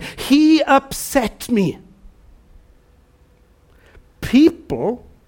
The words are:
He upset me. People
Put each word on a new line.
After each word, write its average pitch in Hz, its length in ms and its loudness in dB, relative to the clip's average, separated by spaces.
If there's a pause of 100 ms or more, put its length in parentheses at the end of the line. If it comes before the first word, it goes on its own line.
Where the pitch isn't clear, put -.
(180)
He 311 460 2
upset - 840 -2
me. 202 300 -2 (2500)
People 233 840 -2 (200)